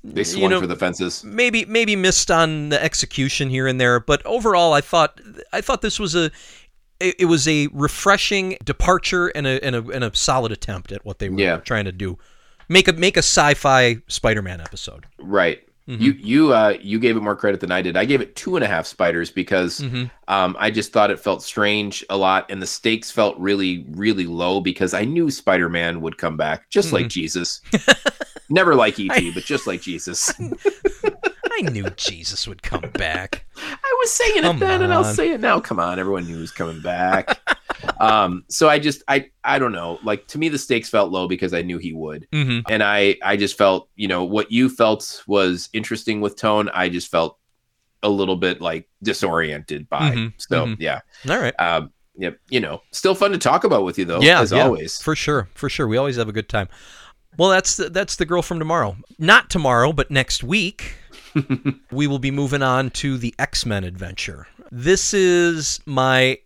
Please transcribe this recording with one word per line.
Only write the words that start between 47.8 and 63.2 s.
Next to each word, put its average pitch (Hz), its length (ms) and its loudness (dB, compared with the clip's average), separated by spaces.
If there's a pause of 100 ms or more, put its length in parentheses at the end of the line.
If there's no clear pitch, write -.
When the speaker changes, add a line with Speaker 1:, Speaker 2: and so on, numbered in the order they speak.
Speaker 1:
a 107 80 0
little 95 280 0
bit, 90 240 -2
like, 82 260 -6 (160)
disoriented 80 840 -4
by. 151 220 0
Speaker 2:
Mm-hmm. 113 160 -4 (100)
Speaker 1:
So, 80 280 -2
Speaker 2:
Mm-hmm. 110 160 -6
Speaker 1:
yeah. 73 200 -4 (280)
Speaker 2:
All 180 100 0
right. 139 200 -2
Speaker 1:
Um, 82 320 0 (240)
yep. 87 240 -6 (100)
You 127 120 0
know, 78 200 -8 (100)
still 190 240 0
fun 302 160 2
to 277 60 -2
talk - 280 2
about 127 180 4
with 90 140 -4
you, 95 80 0
though, 85 160 0
Speaker 2:
Yeah, 165 200 8
Speaker 1:
as 98 120 2
Speaker 2:
yeah, 127 100 6
Speaker 1:
always. 110 380 0
Speaker 2:
for 156 140 -2
sure, 139 380 -2
for - 160 -6
sure. 131 180 -2
We 110 100 0
always 135 180 0
have 113 140 -2
a 107 40 -10
good 107 160 -4
time. 101 200 -2 (680)
Well, 175 120 4
that's 190 260 2
the, 175 140 -4
that's 180 260 -4
The 180 100 -2
Girl 170 160 0
from 165 180 -6
Tomorrow. 156 360 -2 (240)
Not 226 300 6
tomorrow, 135 420 4
but 143 180 -2
next 135 340 0
week, 175 520 -4 (480)
Speaker 1:
<laughs> - 480 -4
Speaker 2:
we 143 160 0
will 139 120 -2
be 135 120 -2
moving 139 320 0
on 131 280 0
to 139 260 -4
the 117 220 -6